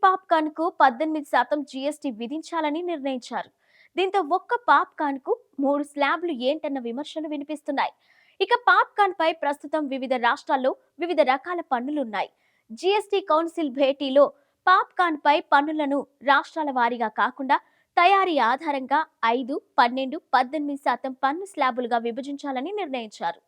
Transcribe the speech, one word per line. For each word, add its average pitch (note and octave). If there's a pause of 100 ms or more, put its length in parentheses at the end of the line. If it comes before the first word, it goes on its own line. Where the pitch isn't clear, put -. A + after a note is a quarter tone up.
పాప్కార్న్కు E4+
పద్దెనిమిది D4
శాతం C#4+
జీఎస్టీ C#4
విధించాలని D4+
నిర్ణయించారు. C4+ (460)
దీంతో G4
ఒక్క F4+
పాప్కార్న్కు D#4 (220)
మూడు C#4+
స్లాబ్‌లు D#4
ఏంటన్న C#4
విమర్శలు C4+
వినిపిస్తున్నాయి. C#4+ (480)
ఇక G4
పాప్కార్న్ G4+
పై E4
ప్రస్తుతం D4
వివిధ C4
రాష్ట్రాల్లో B3+ (220)
వివిధ E4
రకాల C#4
పన్నులున్నాయి. B3 (420)
జీఎస్టీ G4+
కౌన్సిల్ E4
భేటీలో C#4 (340)
పాప్కార్న్ F#4
పై D4
పన్నులను C#4+ (160)
రాష్ట్రాల C#4+
వారీగా A#3
కాకుండా C4 (400)
తయారీ F#4
ఆధారంగా C4+ (180)
ఐదు, B3+ (180)
పన్నెండు, C4 (140)
పద్దెనిమిది C#4+
శాతం C4
పన్ను C#4+
స్లాబులుగా B3
విభజించాలని C4+
నిర్ణయించారు. B3